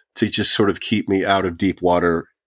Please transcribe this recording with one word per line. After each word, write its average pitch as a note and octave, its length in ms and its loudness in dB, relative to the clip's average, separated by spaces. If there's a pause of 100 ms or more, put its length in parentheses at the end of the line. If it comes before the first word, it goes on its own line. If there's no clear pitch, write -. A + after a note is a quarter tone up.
(160)
to A2 120 0
just - 260 0
sort G#2 160 2
of F2 120 -4
keep - 260 -2
me G2 180 0
out G2 200 0
of F2 120 -4
deep F#2+ 240 -2
water, F2 460 0 (200)